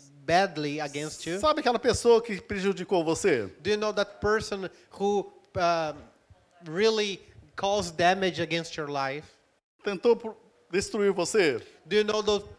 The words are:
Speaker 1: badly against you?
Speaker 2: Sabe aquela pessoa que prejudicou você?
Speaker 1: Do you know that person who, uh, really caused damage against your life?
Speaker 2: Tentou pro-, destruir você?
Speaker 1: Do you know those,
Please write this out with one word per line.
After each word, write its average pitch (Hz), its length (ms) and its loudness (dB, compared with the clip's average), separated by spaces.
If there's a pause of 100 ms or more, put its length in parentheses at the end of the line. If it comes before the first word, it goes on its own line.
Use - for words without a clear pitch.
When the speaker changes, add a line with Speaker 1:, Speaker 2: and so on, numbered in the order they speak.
(260)
Speaker 1:
badly 151 540 0
against 147 460 -8
you? 175 140 -4
Speaker 2:
Sabe 302 220 2
aquela 240 180 2
pessoa 233 420 4
que 208 200 -8
prejudicou 185 640 -2
você? 151 460 0 (120)
Speaker 1:
Do 170 80 -4
you 214 80 2
know 214 160 -2
that 202 260 -4
person 202 500 -2 (300)
who, 196 320 0 (240)
uh, 165 380 0 (760)
really 208 520 0 (360)
caused 196 420 -2
damage 175 440 2
against 165 340 -4
your 147 140 -8
life? 139 360 -6 (580)
Speaker 2:
Tentou 214 320 2
pro-, 220 200 -12 (360)
destruir 196 420 0
você? 165 480 2 (240)
Speaker 1:
Do 165 100 -2
you 214 80 4
know 214 180 -2
those, 202 240 0 (140)